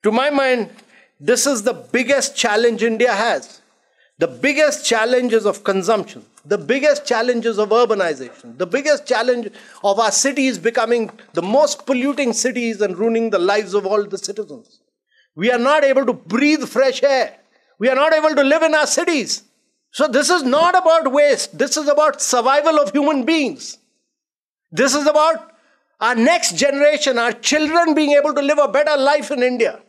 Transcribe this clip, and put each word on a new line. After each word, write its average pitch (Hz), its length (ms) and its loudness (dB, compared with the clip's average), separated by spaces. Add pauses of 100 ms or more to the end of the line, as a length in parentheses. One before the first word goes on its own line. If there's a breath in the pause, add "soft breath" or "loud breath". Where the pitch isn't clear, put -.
To 214 80 0
my 254 180 0
mind, 262 420 0 (500 soft breath)
this 233 260 0
is 247 160 -2
the 233 100 -2
biggest 254 640 -2
challenge 226 460 0
India 226 320 0
has. 196 460 -4 (580)
The 165 80 0
biggest 285 580 0
challenges 233 640 0
of 202 160 -2
consumption, 190 640 -2 (180)
the 175 140 -2
biggest 277 480 0
challenges 233 540 -2
of 208 80 0
urbanization, 170 920 -2
the 180 80 -4
biggest 277 400 -2
challenge 240 460 -2 (320 loud breath)
of 202 160 0
our 220 100 2
cities 262 480 -2
becoming 233 520 -2 (240 loud breath)
the 170 80 -4
most 277 440 0
polluting 269 460 -2
cities 233 480 -4
and 185 180 -4
ruining 226 320 0
the 196 80 0
lives 190 340 0
of 196 140 -2
all 208 180 0
the 185 140 -10
citizens. 180 600 -14 (560)
We 208 160 0
are 240 80 0
not 285 240 2
able 269 220 2
to 247 60 0
breathe 254 520 0
fresh 262 400 -2
air. 269 340 0 (400)
We 220 100 0
are 262 60 2
not 302 180 2
able 311 220 2
to 285 80 2
live 294 220 2
in 311 100 2
our 302 140 2
cities. 311 560 -2 (480)
So 294 160 0
this 269 200 0
is 349 140 2
not 320 340 2
about 320 360 2
waste. 285 440 2
This 269 200 -2
is 302 100 -4
about 302 340 2
survival 294 600 2
of 294 100 0
human 285 340 0
beings. 277 540 -2 (960)
This 254 240 0
is 294 100 0
about 302 400 2 (560 soft breath)
our 240 120 0
next 277 420 2
generation, 277 600 0
our 233 140 0
children 311 640 0
being 294 180 2
able 285 200 2
to 277 80 0
live 285 180 0
a 285 100 4
better 294 280 0
life 285 340 0
in 262 120 -2
India. 247 460 -2